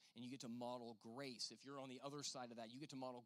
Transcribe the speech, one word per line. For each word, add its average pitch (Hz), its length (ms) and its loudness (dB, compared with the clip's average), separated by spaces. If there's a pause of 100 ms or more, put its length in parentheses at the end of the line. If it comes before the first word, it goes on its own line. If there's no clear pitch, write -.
(140)
And 120 100 -4
you 123 60 -2
get 135 100 -2
to 131 80 -2
model 120 520 2
grace. 117 520 0
If 113 120 -10
you're 139 140 -4
on 135 100 0
the 127 120 -2
other 143 240 0
side 123 260 2
of 113 60 -2
that, 117 160 0
you 131 80 -2
get 151 100 0
to 139 60 -2
model 127 300 2